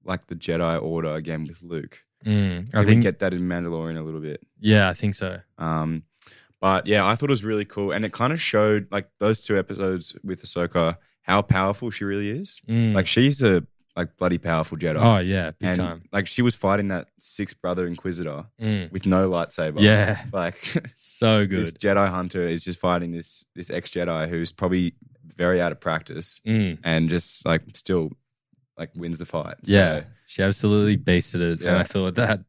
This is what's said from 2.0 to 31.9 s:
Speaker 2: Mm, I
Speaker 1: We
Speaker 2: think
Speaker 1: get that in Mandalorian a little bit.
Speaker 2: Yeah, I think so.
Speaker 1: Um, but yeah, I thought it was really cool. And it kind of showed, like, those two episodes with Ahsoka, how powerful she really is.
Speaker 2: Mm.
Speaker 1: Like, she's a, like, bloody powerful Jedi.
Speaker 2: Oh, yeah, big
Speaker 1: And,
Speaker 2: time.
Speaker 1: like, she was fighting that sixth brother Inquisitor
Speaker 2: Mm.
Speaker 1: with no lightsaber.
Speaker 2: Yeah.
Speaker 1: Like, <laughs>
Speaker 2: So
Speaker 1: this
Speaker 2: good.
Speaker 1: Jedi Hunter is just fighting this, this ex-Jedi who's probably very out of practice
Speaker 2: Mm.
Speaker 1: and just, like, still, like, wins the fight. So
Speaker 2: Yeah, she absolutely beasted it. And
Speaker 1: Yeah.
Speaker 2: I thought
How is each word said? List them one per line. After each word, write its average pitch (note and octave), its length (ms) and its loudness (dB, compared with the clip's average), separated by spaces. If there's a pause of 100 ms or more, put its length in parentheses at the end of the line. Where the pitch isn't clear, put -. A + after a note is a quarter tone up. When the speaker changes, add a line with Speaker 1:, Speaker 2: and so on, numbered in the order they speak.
Speaker 2:
Mm, G2+ 500 0
I G#2+ 60 4
Speaker 1:
We G2 40 6
Speaker 2:
think A2+ 180 8
Speaker 1:
get F#2+ 160 2
that F#2 140 -2
in F2+ 140 -2
Mandalorian E2 500 -4
a D#2+ 40 -8
little D#2 180 -8
bit. D2+ 220 -10 (180)
Speaker 2:
Yeah, G#2 300 6
I F2 40 -4
think G2+ 220 -4
so. F#2 240 -8 (180)
Speaker 1:
Um, D#2+ 460 -4 (560)
but F#2+ 280 2
yeah, G2+ 180 4
I A2 100 4
thought C#3 140 -2
it - 20 2
was G#2+ 140 0
really G#2+ 200 -2
cool. G2 260 -6
And G2+ 120 -2
it G#2 80 -6
kind B2+ 220 0
of E3 80 -4
showed, G#2+ 500 2
like, G2+ 180 -4 (100)
those G#2+ 200 0
two - 180 -2
episodes F#2 680 -4
with F#2 200 -8
Ahsoka, E2+ 540 0 (240)
how G2 200 2
powerful G2+ 500 0
she - 120 -8
really G2+ 260 -4
is. F3 380 -10
Speaker 2:
Mm. A2+ 260 2
Speaker 1:
Like, F#2+ 140 2
she's C#3 340 4
a, F#2+ 240 4 (300)
like, F2 220 -6
bloody F2+ 200 2
powerful E2 400 -2
Jedi. D#2 240 -2
Speaker 2:
Oh, A2+ 180 6
yeah, F2+ 320 -2
big - 180 -4
Speaker 1:
And, F2+ 80 2
Speaker 2:
time. E2+ 340 -4
Speaker 1:
like, G2 160 -2
she - 140 -4
was A#2+ 140 2
fighting G2+ 340 0
that F2+ 200 -6 (100)
sixth - 420 -10
brother F2+ 260 -2
Inquisitor E2+ 600 -8 (140)
Speaker 2:
Mm. G2+ 300 -2
Speaker 1:
with F#2 140 -8
no F#2+ 240 4
lightsaber. E2 500 -4
Speaker 2:
Yeah. G#2 540 4
Speaker 1:
Like, F2 240 -4 (340)
<laughs> - 40 -20
Speaker 2:
So A2 500 2
Speaker 1:
this F2 260 -2
Speaker 2:
good. - 100 -16
Speaker 1:
Jedi G2+ 280 4
Hunter F2+ 360 -4
is E2 180 -2
just F2 160 -6
fighting F2 340 0
this, - 320 -12 (100)
this F2 140 -14
ex-Jedi E2+ 600 -4
who's E2+ 220 -4
probably F2+ 440 0 (280)
very F2+ 380 0
out E2+ 100 0
of C#2+ 80 -10
practice D#2+ 680 -6
Speaker 2:
Mm. G#2 380 0
Speaker 1:
and D#2+ 260 2
just, - 360 -4
like, D#2+ 160 2 (140)
still, E2+ 360 -2 (680)
like, E2 180 -12
wins E2 240 -8
the F2 60 -10
fight. D#2+ 300 -8 (100)
So G2 80 0
Speaker 2:
Yeah, D#2+ 300 6 (220)
she - 180 -6
absolutely G#2 520 2
beasted F2 460 2
it. E2+ 180 0
And - 20 -10
Speaker 1:
Yeah. F#2 180 2
Speaker 2:
I F2+ 40 2
thought F#2 320 -2